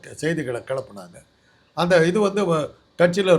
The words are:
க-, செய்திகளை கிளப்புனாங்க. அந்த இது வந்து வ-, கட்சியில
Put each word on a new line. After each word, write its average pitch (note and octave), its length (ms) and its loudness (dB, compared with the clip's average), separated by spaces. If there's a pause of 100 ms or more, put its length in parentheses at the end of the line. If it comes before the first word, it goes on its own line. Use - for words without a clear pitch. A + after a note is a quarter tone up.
க-, - 160 -20
செய்திகளை D3 440 -4
கிளப்புனாங்க. G2+ 560 -10 (600)
அந்த F3 180 0 (120)
இது F3+ 140 0
வந்து G3+ 240 0
வ-, D#3+ 220 -2 (320)
கட்சியில F3+ 400 2